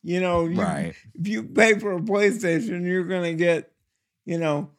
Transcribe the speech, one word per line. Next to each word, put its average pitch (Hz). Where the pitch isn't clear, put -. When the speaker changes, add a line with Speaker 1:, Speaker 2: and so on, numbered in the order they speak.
Speaker 1:
you 175
know, 175
you, 175
Speaker 2:
Right. 143
Speaker 1:
if 185
you 220
pay 208
for 208
a 175
PlayStation, 185
you're 185
gonna 170
get, 170
you 170
know, 151